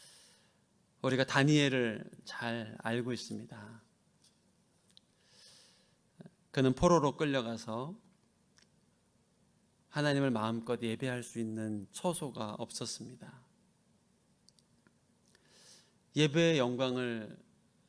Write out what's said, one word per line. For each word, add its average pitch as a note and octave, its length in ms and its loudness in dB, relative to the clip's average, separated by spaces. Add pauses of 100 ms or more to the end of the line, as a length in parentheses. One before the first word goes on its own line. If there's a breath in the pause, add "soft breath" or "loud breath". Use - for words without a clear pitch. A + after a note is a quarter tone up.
(1000 loud breath)
우리가 C3 240 2
다니엘을 C3+ 800 4 (220)
잘 A#2 540 -6
알고 A#2+ 340 -2
있습니다. A2 680 -12 (2750 loud breath)
그는 C3 220 4
포로로 D3+ 420 4
끌려가서 B2+ 800 -4 (1900)
하나님을 C#3 420 2
마음껏 A2+ 500 -2
예배할 A#2+ 420 -4
수 - 160 -10
있는 A2 520 -6
처소가 B2 640 -6
없었습니다. - 840 -10 (2750 loud breath)
예배의 D#3 420 4
영광을 B2 800 0 (520)